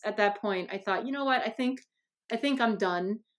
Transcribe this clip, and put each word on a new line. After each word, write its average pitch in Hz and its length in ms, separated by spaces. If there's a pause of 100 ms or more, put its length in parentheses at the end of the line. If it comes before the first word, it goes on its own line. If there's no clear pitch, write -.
at 208 120
that 202 220
point, 190 320
I 196 60
thought, 196 280
"You 269 60
know 277 140
what? 262 200
I 220 40
think, 254 320 (500)
I 233 60
think 277 240
I'm 226 160
done. 185 420 (200)